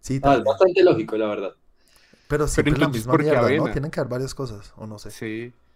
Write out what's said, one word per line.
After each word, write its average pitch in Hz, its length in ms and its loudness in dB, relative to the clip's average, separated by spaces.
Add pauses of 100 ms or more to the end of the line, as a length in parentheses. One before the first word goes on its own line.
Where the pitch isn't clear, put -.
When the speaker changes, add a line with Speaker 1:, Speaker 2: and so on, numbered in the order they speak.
Speaker 1:
Sí, 135 220 -6
Speaker 2:
Ah, 139 140 4
es 110 80 -2
Speaker 1:
también. - 0 -
Speaker 2:
bastante 180 400 4
lógico, 110 320 2
la 110 120 -2
verdad. 101 280 -8 (720)
Speaker 1:
Pero 151 260 0
Speaker 3:
Pero 151 140 2
Speaker 1:
siempre 147 100 2
la 151 80 2
Speaker 3:
entonces, - 20 0
Speaker 1:
misma 120 280 -2
Speaker 3:
¿por 151 100 4
qué 151 80 4
Speaker 1:
mierda, 120 180 4
¿no? 160 160 0
Speaker 3:
avena? - 20 -4
Speaker 1:
Tienen 143 200 -4
que 175 100 -6
haber 120 100 -4
varias 127 240 -6
cosas, 113 420 -12
o 110 100 -14
no 107 140 -14
sé. 104 160 -16
Speaker 3:
Sí. 113 360 -10 (240)